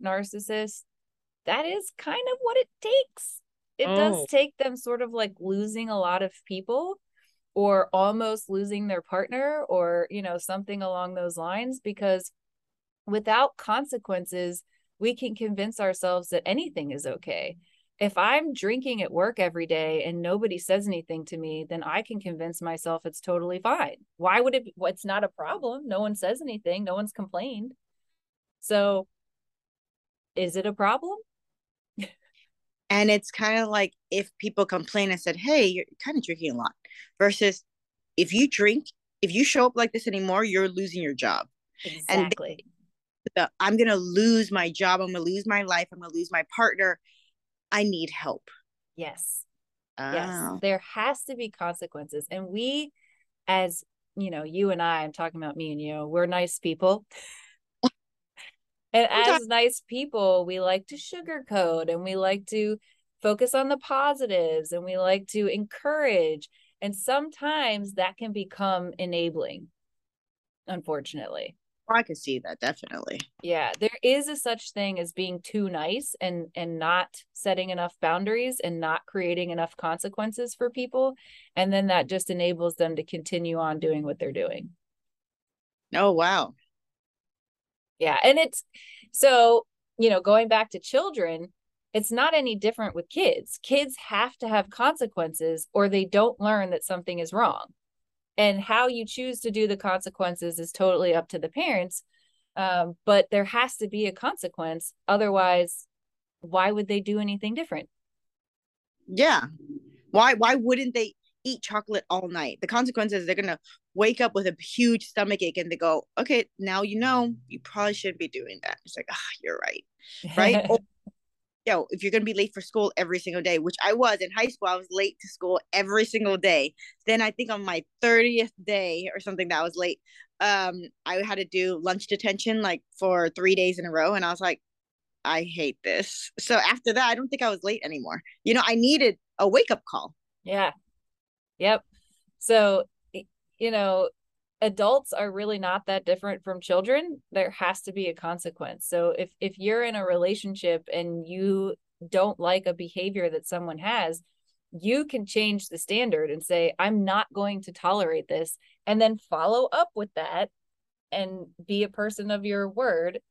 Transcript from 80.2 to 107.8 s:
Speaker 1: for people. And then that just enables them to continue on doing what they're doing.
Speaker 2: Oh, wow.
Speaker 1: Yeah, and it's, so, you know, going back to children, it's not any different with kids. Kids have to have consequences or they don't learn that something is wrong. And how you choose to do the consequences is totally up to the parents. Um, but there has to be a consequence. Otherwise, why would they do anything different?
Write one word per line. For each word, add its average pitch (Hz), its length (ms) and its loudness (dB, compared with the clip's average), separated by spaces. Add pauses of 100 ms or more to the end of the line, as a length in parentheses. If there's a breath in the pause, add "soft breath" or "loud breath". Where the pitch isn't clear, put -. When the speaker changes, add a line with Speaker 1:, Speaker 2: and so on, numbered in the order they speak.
Speaker 1:
for 240 160 -4
people. 254 440 -2 (420 soft breath)
And 190 160 2
then 196 160 2
that 165 200 2
just 185 220 -4
enables 175 460 0
them 165 200 0
to 156 80 -2
continue 165 540 -6
on 160 220 -2
doing 156 240 0
what 147 160 -6
they're 135 120 -4
doing. - 380 -6 (1200)
Speaker 2:
Oh, 190 180 6
wow. 170 420 2 (1400)
Speaker 1:
Yeah, 151 240 2
and 277 160 8
it's, - 260 0 (480 loud breath)
so, 233 540 8 (320)
you 226 120 6
know, 190 100 4
going 214 280 6
back 220 220 4
to 190 100 -10
children, 196 720 -2 (420)
it's 214 160 0
not 269 240 2
any 254 220 0
different 208 380 -2
with 175 160 -8
kids. - 520 0
Kids 277 340 0 (120)
have 226 300 -2
to 233 100 -6
have 202 220 2
consequences 165 1000 -2
or 202 160 4
they 190 160 2
don't 202 360 4
learn 208 300 0
that 165 140 -2
something 175 340 -6
is 165 140 -6
wrong. 202 340 2 (720)
And 202 220 4
how 226 280 2
you 233 180 -4
choose 254 340 -6
to 233 100 -4
do 214 180 2
the 196 80 -2
consequences 185 840 -4
is 170 140 -10
totally 180 420 4
up 165 160 0
to 175 80 -6
the 160 120 -4
parents. 254 540 -2 (520)
Um, 180 400 0 (100)
but 202 240 6
there 202 160 2
has 240 320 0
to 214 100 -6
be 208 180 -2
a 190 60 -4
consequence. 165 800 -6 (140)
Otherwise, 190 800 2 (540)
why 185 320 2
would 208 160 -2
they 202 120 0
do 208 200 -2
anything 208 340 -4
different? 320 340 -8 (1200)